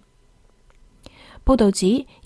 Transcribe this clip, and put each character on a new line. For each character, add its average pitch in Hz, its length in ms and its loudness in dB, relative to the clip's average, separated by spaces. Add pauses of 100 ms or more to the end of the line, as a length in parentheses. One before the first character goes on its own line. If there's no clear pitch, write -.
(1400)
報 262 100 2
道 214 160 2
指， 202 360 -2 (200)